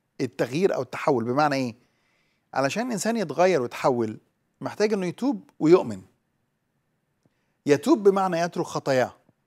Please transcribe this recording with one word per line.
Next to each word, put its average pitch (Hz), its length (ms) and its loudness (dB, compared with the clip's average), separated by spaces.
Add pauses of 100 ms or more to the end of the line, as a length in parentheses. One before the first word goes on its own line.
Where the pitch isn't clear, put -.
(220)
التغيير 143 540 -2
أو - 60 -2
التحول. 123 420 -2
بمعنى 139 320 0
إيه؟ 123 200 -4 (800)
علشان 139 340 -2
الإنسان 226 300 -4
يتغير 170 440 2
ويتحول 120 560 -2 (440)
محتاج 214 320 -2
إنه 196 120 -4
يتوب 226 440 -4 (100)
ويؤمن. 117 420 4 (1600)
يتوب 196 380 4
بمعنى 190 360 2
يترك 170 260 -4
خطاياه. 131 500 -2 (320)